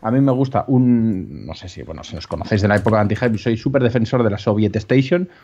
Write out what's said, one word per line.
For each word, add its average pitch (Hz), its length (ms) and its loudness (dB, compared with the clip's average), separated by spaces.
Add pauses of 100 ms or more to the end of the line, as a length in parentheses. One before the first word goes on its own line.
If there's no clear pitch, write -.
A 110 100 -2
mí 135 100 4
me 139 100 4
gusta 131 360 0
un, 113 800 0
no 80 80 -10
sé - 120 -16
si, - 140 -16
bueno, - 220 -12
si - 120 -14
os 80 120 -12
conocéis 95 340 -2
de 104 60 4
la 104 80 4
época 107 220 2
de 104 60 4
Anti-Hype, 107 360 0
soy 117 180 -2
súper 135 240 0
defensor 120 420 0
de 110 60 2
la 104 80 -2
Soviet 107 380 0
Station, 135 540 0 (140)